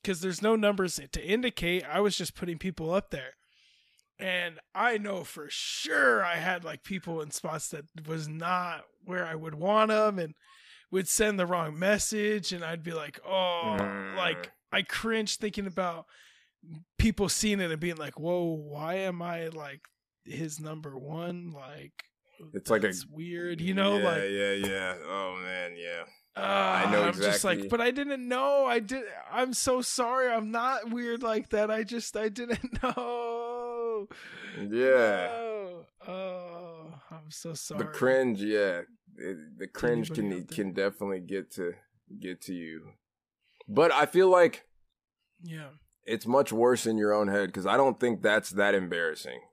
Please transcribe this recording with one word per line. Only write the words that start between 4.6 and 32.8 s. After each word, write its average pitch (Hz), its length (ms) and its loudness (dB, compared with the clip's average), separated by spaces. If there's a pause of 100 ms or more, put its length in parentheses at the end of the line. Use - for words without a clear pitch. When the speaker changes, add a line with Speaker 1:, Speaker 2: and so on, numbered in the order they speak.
Speaker 1:
I 226 240 4
know 202 260 -4
for 151 240 -14
sure 277 760 2
I 170 120 0
had, 175 280 -2
like, 156 180 -10
people 170 380 -6
in 151 100 -8
spots 156 380 -6
that 151 160 -10 (220)
was 160 220 -6
not 170 560 -2 (180)
where 180 240 -4
I 160 80 -6
would 156 200 -8
want 208 360 4
'em, 214 280 4
and 160 160 -4 (560)
would 185 180 0
send 214 300 4
the 180 80 4
wrong 165 320 0
message, 208 760 2
and 175 120 -6
I'd 165 180 -6
be 160 100 -6
like, 147 320 -8
"Oh," 180 680 0 (160)
Speaker 2:
Mm. 190 40 -8
Speaker 1:
like, 175 380 -2 (180)
I 196 120 2
cringe 220 540 -2
thinking 202 300 -4
about 170 400 -4 (920)
people 202 300 4
seeing 208 320 2
it 170 100 -2
and 156 100 -4
being 170 160 -2
like, 147 220 -10
"Whoa, 175 240 0 (120)
why 151 400 -6
am 185 280 -4
I, 170 260 -6
like, 147 380 -14 (380)
his 151 360 -8
number 156 380 -12
one?" 170 520 -8
Like, 143 540 -16 (480)
Speaker 2:
It's - 160 -8
like 113 140 6
a 151 40 4
Speaker 1:
that's 175 200 -2
weird, 170 540 -8
you 185 140 -2
know? 196 220 2
Speaker 2:
Yeah, - 20 2
Speaker 1:
Like, 101 260 2
Speaker 2:
yeah, 101 280 0
yeah. 95 480 -2
Oh, 92 400 -4
man, 90 360 -6
yeah. 85 280 -8 (320)
Speaker 1:
uh, 95 40 -6
Speaker 2:
I 95 440 2
know 104 220 4
Speaker 1:
I'm 92 140 0
just 101 240 2
like, 175 160 2
Speaker 2:
exactly. 98 80 -8
Speaker 1:
"But 233 120 2
I 247 100 4
didn't 269 360 -4
know. 269 380 4
I 240 140 2
did. 240 260 -6 (260)
I'm 254 220 0
so 254 280 2
sorry. 247 480 2
I'm 220 220 0
not 233 400 -2
weird 240 320 -2
like 220 260 0
that. 214 220 2
I 220 120 0
just, 226 340 -6
I 220 120 0
didn't 240 540 -4